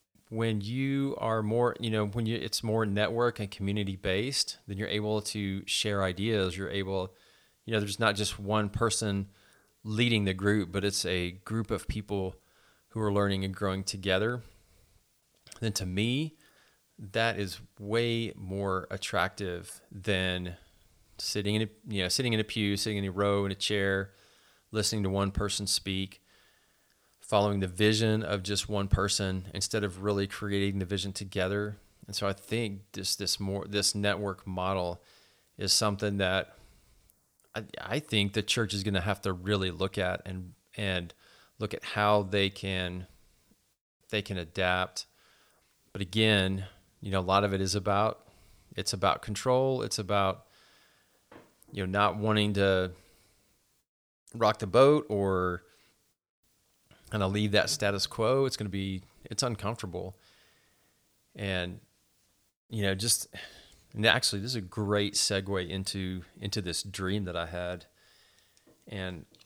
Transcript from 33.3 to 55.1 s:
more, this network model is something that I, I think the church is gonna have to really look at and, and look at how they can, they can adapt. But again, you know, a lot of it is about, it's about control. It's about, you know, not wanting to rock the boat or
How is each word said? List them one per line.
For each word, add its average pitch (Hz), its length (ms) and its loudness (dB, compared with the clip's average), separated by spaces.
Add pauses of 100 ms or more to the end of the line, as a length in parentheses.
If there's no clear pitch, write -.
more, 98 280 -2
this 101 260 0
network 101 540 -2
model 90 560 -2 (540)
is 98 140 0
something 101 460 2
that 95 380 0 (1000)
I, 110 100 -6 (180)
I 127 180 -4
think 101 340 2
the 110 80 0
church 104 320 0
is 98 100 -2
gonna 98 180 0
have 98 200 -2
to 95 120 -2
really 92 380 0
look 92 260 -2
at 92 280 -2
and, 92 280 -10 (220)
and 92 380 -4 (460)
look 107 140 -4
at - 100 -8
how 104 400 4
they 98 260 2
can, 92 580 -4 (1000)
they 107 120 0
can 98 160 -4
adapt. 90 680 0 (840)
But 98 100 -6
again, 98 640 4 (360)
you 101 100 -6
know, 95 80 2
a - 20 0
lot 95 220 6
of 98 100 2
it 95 80 2
is 95 140 0
about, 101 500 0 (500)
it's - 180 -4
about 95 280 2
control. 127 600 2
It's 110 180 -4
about, 98 460 2 (1300)
you 98 140 -4
know, 92 40 -4
not 101 280 4
wanting 104 360 2
to 95 380 4 (1400)
rock 110 240 4
the 104 80 -4
boat 135 420 8
or 92 540 2 (1500)